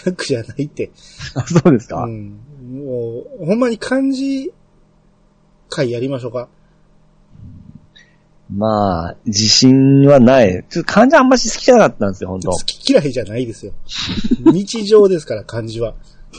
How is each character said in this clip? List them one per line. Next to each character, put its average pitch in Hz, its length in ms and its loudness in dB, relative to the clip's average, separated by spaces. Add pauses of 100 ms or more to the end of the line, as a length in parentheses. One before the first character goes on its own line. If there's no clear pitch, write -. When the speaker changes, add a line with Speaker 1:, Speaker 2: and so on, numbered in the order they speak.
Speaker 1:
ア 185 60 -2
ッ 185 40 -6
ク - 120 -10
じ 135 100 -2
ゃ 113 60 -8
な 113 160 -16
い 143 60 -6
っ 147 60 -8
て。 - 220 -10 (440)
Speaker 2:
あ、 131 60 -4
そ 165 220 0
う 175 80 6
で 120 80 4
す - 80 -12
か？ 82 160 -8
Speaker 1:
う 117 60 -8
ん。 104 300 -16 (340)
も 123 500 -10 (160)
う、 170 60 -12
ほ 180 100 -2
ん 233 40 -2
ま 254 100 0
に 226 80 -6
漢 269 340 -2
字 269 400 -6 (1160)
会 131 220 -4
や 120 80 -6
り 135 100 -6
ま 135 100 -8
し 123 60 -12
ょ 120 40 -8
う - 20 -14
か。 123 160 -10 (2000)
Speaker 2:
ま 98 640 -2
あ、 - 160 -14
自 110 220 -2
信 135 580 6
は 143 140 8
な 127 240 6
い。 92 260 0
ち 170 100 -6
ょ - 40 -4
っ - 20 -6
と - 80 -8
漢 226 140 6
字 302 80 4
あ 285 60 6
ん 254 80 4
ま 269 80 4
し - 140 -2
好 - 80 -10
き - 60 -6
じ 262 60 6
ゃ 247 60 8
な 175 120 6
か - 60 -8
っ - 20 -16
た 104 120 -2
ん - 20 -4
で - 60 -10
す - 60 -10
よ、 92 60 -10
本 92 120 -8
当。 92 100 -4
Speaker 1:
好 87 80 -2
き - 320 -8
嫌 226 120 4
い 143 80 -4
じ 117 80 -6
ゃ 113 40 -6
な 104 140 -10
い 127 100 -4
で 110 60 -12
す - 120 -18
よ。 98 80 -12 (360)
<laughs> - 360 -2
日 202 400 0
常 208 220 6
で 185 120 0
す 143 60 -14
か - 80 -8
ら、 104 100 -10
漢 113 220 -10
字 113 160 -10
は。 110 140 -6 (440)